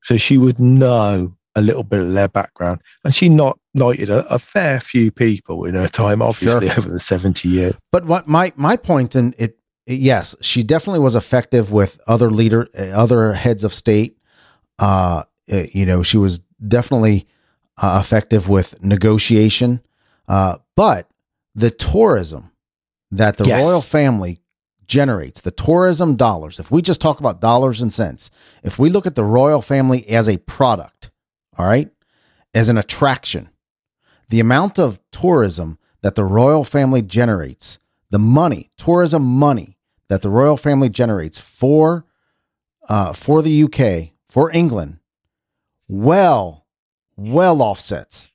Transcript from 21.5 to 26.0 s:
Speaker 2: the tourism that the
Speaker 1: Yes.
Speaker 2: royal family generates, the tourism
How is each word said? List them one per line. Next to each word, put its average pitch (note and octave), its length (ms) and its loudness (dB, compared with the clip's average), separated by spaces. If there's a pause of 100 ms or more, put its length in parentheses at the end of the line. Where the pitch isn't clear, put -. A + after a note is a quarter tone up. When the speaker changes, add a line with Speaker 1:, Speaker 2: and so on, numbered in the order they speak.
Speaker 2:
the A2+ 160 0
tourism F#2 800 -2 (600)
that G2+ 260 0
the G#2+ 80 0
Speaker 1:
Yes. A#2 200 2
Speaker 2:
royal E3+ 160 2
family A2+ 600 -2 (460)
generates, A#2 540 -2
the F2+ 100 -6
tourism E3+ 680 0